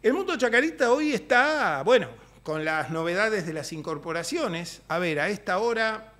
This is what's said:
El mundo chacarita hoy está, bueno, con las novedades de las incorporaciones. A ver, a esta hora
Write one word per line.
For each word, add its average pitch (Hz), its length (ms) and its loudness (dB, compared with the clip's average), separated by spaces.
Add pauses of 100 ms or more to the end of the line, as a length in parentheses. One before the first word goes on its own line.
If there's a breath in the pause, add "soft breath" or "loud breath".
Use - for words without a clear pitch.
El 240 120 4
mundo 370 220 -2
chacarita 254 560 2
hoy 302 220 2
está, 247 680 2
bueno, 208 260 4 (320 loud breath)
con 156 240 -4
las 156 240 0
novedades 175 560 0
de 165 80 -6
las 151 180 -8
incorporaciones. 165 1160 -6
A 165 100 0
ver, 160 200 0
a 160 100 0
esta 196 300 -2
hora 220 600 -2